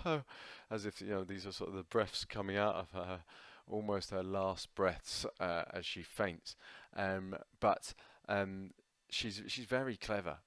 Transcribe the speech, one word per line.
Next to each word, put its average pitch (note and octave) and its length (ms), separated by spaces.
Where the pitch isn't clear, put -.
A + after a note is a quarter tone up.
her, D#3 200
as A2 160
if, G#2 140
you G2 80
know, G2 160
these F#2 220
are G2+ 60
sort F#2 180
of F#2+ 60
the F#2+ 80
breaths - 400
coming G2 320
out G#2 180
of F#2 160
her, F#2 300
almost G#2 420
her F#2+ 120
last F#2+ 520
breaths, - 500
uh, E2+ 240
as F#2 140
she - 160
faints. - 540
Um, F#2+ 400
but, - 340
um, G2 420
she's, G#2+ 380
she's A#2 200
very B2+ 300
clever F#2 500